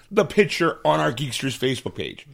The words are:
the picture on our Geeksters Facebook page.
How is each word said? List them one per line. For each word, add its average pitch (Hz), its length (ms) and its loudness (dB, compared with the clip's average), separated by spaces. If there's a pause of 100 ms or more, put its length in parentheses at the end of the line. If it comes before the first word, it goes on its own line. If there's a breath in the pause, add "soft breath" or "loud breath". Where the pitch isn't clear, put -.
(100)
the 202 140 4
picture 165 600 2
on 151 160 4
our 151 120 0
Geeksters 127 460 -6
Facebook - 360 -4
page. - 400 -10